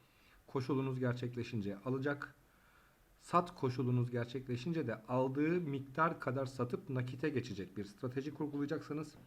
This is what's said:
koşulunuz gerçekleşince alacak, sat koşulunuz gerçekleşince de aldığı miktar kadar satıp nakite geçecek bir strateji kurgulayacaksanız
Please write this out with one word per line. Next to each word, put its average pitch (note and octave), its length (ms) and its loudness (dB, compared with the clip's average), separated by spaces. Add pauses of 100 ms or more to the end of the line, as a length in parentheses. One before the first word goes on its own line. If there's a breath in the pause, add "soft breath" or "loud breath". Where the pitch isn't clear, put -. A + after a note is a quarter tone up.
(460 loud breath)
koşulunuz C3+ 520 0
gerçekleşince A#2+ 800 -2
alacak, C3+ 560 -2 (840 soft breath)
sat F3 340 2
koşulunuz B2 560 2
gerçekleşince B2+ 760 -2
de A2 160 -2
aldığı C3+ 580 4
miktar D#3+ 600 0
kadar C3+ 260 0
satıp B2+ 440 -2
nakite B2+ 380 0
geçecek G2+ 480 -2
bir G#2 80 -4
strateji C3+ 500 -4
kurgulayacaksanız D3 800 -2 (120)